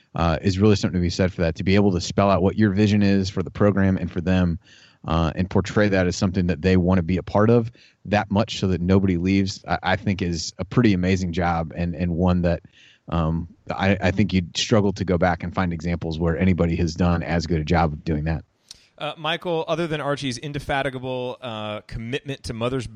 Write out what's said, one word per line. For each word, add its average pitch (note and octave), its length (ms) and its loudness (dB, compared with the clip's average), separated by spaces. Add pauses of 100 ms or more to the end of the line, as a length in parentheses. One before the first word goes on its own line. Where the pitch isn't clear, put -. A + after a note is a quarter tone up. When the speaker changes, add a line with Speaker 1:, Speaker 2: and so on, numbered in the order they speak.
(140)
Speaker 1:
uh, E2 260 0
is F#2 200 0
really G#2 160 6
something F2+ 240 0
to F2 40 2
be E2+ 60 2
said F#2 220 0
for F2+ 100 -4
that. E2 140 0
To F2+ 80 -6
be F#2+ 100 4
able G2+ 160 4
to F2 100 0
spell G2 300 2
out F#2 120 2
what F#2+ 140 2
your G#2+ 140 4
vision G#2 320 2
is G2 260 2
for F#2+ 140 -4
the - 80 -8
program G2 460 2
and E2+ 120 -4
for F2+ 120 -6
them, F2 400 0 (480)
uh, D#2+ 260 2
and F#2 140 -2
portray G#2 400 2
that F#2+ 180 2
as F2 80 -2
something F#2+ 340 0
that D2+ 120 -2
they F#2 160 4
wanna F#2 260 4
be F2 140 -2
a E2 60 -2
part G#2 260 2
of A#2 240 2 (320)
that G#2 260 0
much G#2 300 -2
so G#2 60 0
that F2 160 0
nobody F#2+ 340 4
leaves, F#2+ 500 0
I, E2+ 160 -2
I F#2+ 140 0
think F#2+ 240 -2
is F2 380 -4
a F#2+ 80 -6
pretty A#2+ 260 4
amazing F#2 400 0
job E2 420 -2
and, F2 200 -4
and F2 220 -2
one F2+ 260 2
that, E2+ 180 0 (480)
um, E2 400 -2 (220)
I, G2 280 2
I F#2 120 0
think G2 240 0
you'd F2+ 200 -2
struggle G2+ 380 2
to F#2+ 140 -6
go F2+ 100 0
back F2 260 0
and F2+ 120 -8
find F2+ 180 0
examples E2 460 -4
where E2 200 0
anybody E2+ 380 2
has E2 180 -2
done E2+ 280 0
as D#2 240 -2
good D#2+ 160 -2
a - 20 -6
job D#2+ 300 0
of D2+ 100 -12
doing D2+ 200 -4
that. D#2+ 200 -4 (540)
Speaker 2:
Uh, D3 180 -8
Michael, E3 520 -4
other E3 180 -2
than D3+ 160 -4
Archie's C#3 340 -4
indefatigable, C3 1040 -6
uh, G#2+ 460 -8
commitment C3 560 -10
to C3+ 100 -8
Mother's, A#2+ 440 -4